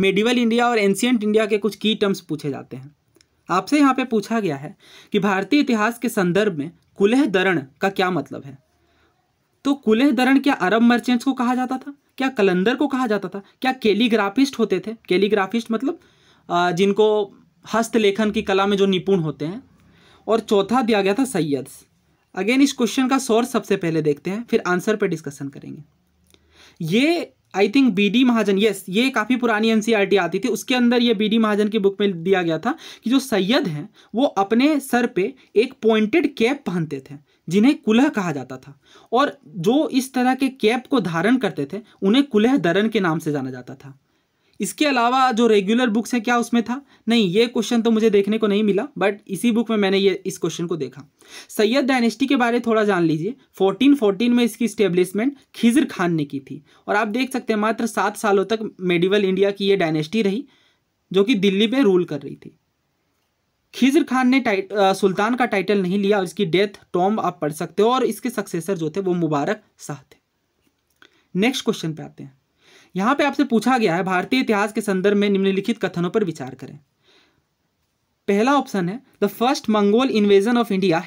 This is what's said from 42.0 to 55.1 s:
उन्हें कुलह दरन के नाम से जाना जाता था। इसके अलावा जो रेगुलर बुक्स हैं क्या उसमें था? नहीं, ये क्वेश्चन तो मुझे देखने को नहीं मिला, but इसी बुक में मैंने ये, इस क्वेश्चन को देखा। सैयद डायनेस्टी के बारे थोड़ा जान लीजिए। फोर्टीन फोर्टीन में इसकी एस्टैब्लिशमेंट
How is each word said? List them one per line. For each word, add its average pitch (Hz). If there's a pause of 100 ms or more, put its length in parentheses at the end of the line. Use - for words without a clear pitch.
उन्हें 220
कुलह 247
दरन 185
के 220
नाम 165
से 160
जाना 135
जाता 127
था। 135 (600)
इसके -
अलावा 254
जो 233
रेगुलर 220
बुक्स 214
हैं 240
क्या 240
उसमें 233
था? 254 (220)
नहीं, 226
ये 214
क्वेश्चन 240
तो 226
मुझे 220
देखने 202
को 220
नहीं 202
मिला, 208 (120)
but 196 (140)
इसी 196
बुक 226
में 226
मैंने 196
ये, 190
इस 185
क्वेश्चन 175
को 175
देखा। 131 (380)
सैयद 240
डायनेस्टी 247
के 285
बारे 240
थोड़ा 226
जान 196
लीजिए। 165 (180)
फोर्टीन 190
फोर्टीन 226
में 240
इसकी 233
एस्टैब्लिशमेंट 196 (200)